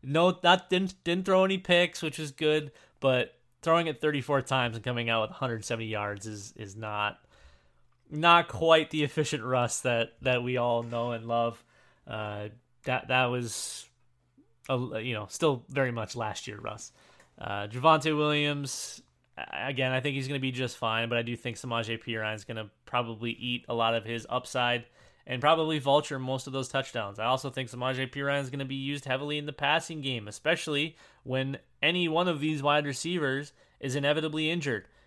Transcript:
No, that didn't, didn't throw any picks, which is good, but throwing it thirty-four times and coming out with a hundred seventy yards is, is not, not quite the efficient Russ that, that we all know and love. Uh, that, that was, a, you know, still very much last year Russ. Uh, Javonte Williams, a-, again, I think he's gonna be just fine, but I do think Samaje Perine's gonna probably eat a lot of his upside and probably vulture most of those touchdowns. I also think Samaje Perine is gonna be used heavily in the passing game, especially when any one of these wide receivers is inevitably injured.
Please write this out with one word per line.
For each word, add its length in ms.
No, 300
that 380
didn't, 340
didn't 220
throw 200
any 120
picks, 440
which 180
is 120
good, 400
but 380
throwing 260
it 140
thirty-four 400
times 340
and 80
coming 260
out 120
with 100
a 40
hundred 280
seventy 240
yards 400
is, 300
is 180
not, 440
not 400
quite 400
the 140
efficient 400
Russ 380
that, 400
that 220
we 140
all 260
know 280
and 140
love. 380
Uh, 440
that, 240
that 200
was, 580
a, 340
you 120
know, 160
still 400
very 220
much 260
last 300
year 120
Russ. 320
Uh, 280
Javonte 480
Williams, 840
a-, 320
again, 240
I 80
think 140
he's 120
gonna 140
be 100
just 240
fine, 320
but 100
I 40
do 160
think 180
Samaje 480
Perine's 400
gonna 260
probably 460
eat 380
a 40
lot 220
of 80
his 260
upside 540
and 140
probably 400
vulture 400
most 260
of 60
those 160
touchdowns. 520
I 60
also 240
think 200
Samaje 420
Perine 300
is 80
gonna 160
be 100
used 300
heavily 320
in 80
the 80
passing 480
game, 260
especially 680
when 340
any 280
one 180
of 140
these 200
wide 240
receivers 680
is 160
inevitably 560
injured. 380